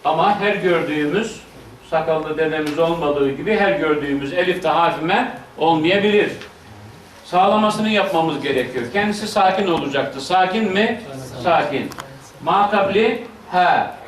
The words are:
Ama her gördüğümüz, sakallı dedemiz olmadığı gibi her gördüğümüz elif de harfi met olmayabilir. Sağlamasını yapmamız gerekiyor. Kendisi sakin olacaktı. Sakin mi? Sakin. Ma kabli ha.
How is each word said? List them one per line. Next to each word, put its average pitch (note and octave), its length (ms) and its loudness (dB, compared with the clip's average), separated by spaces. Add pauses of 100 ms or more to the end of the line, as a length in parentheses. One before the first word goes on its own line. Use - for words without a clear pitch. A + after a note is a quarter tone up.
Ama E3+ 360 2
her G3+ 140 2
gördüğümüz, D#3+ 840 0 (500)
sakallı D#3 480 -2
dedemiz D#3 400 -2
olmadığı D3 520 2
gibi F3 260 -2
her G3 160 2
gördüğümüz C#3+ 600 -2
elif F3+ 300 0
de D#3+ 60 0
harfi D#3+ 360 2
met A3 220 0 (320)
olmayabilir. E3+ 720 2 (920)
Sağlamasını G#3+ 640 2
yapmamız F3 540 0
gerekiyor. B2+ 500 -2
Kendisi G#3 360 -2
sakin F#3+ 380 2
olacaktı. C#3+ 540 -2
Sakin F#3 520 0
mi? A3+ 280 0 (440)
Sakin. C#3 460 0 (540)
Ma G3+ 260 2
kabli G#3 540 2 (260)
ha. F3+ 440 2 (140)